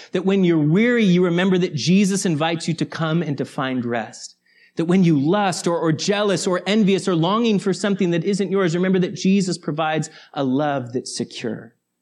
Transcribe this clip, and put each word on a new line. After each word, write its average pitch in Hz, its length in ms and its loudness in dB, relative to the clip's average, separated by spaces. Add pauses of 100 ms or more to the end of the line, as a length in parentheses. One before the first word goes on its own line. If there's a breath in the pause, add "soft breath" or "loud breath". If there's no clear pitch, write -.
(120 loud breath)
That 180 120 -2
when 196 180 4
you're 170 160 4
weary, 220 460 4
you 180 180 4
remember 185 360 2
that 175 160 -2
Jesus 185 500 2
invites 165 420 -2
you 165 80 -2
to 156 120 -4
come 160 360 -2
and 147 160 -4
to 135 60 -4
find 131 400 -6
rest. 117 520 -8 (400 soft breath)
That 165 100 -2
when 180 180 4
you 165 140 4
lust 180 480 0
or, 170 120 -2
or 160 140 0
jealous 202 540 -2
or 180 200 -2
envious 196 420 2
or 185 60 0
longing 202 440 2
for 185 160 -2
something 196 360 -2
that 170 140 -2
isn't 190 260 -2
yours, 185 240 0
remember 185 260 0
that 170 140 -4
Jesus 185 440 0
provides 156 500 -4 (240 loud breath)
a 143 120 -4
love 131 500 -2
that's 123 200 -8
secure. 113 600 -8 (280)